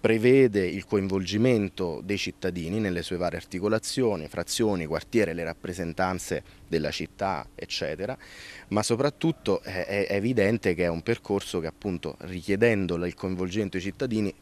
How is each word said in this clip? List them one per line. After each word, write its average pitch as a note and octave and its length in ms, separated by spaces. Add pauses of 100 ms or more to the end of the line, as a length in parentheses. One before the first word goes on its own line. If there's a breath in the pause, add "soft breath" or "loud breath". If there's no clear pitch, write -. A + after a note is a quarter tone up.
prevede A2+ 640
il F#2 200
coinvolgimento G2 1160
dei G2 160
cittadini F2+ 600
nelle F#2 220
sue F2+ 160
varie E2+ 200
articolazioni, G2+ 920
frazioni, F2+ 560
quartiere, E2 480
le E2+ 100
rappresentanze F2 960 (280 loud breath)
della D#2 200
città, D#2 640
eccetera, F#2 640 (520 loud breath)
ma G#2 120
soprattutto B2+ 800
è, F#2+ 460
è G2+ 80
evidente G#2 580
che F2 120
è - 20
un E2 140
percorso G2+ 580
che, D#2+ 80
appunto, E2 520
richiedendo F#2+ 760 (100)
il F2 80
coinvolgimento F#2 640
dei F2+ 120
cittadini G2+ 540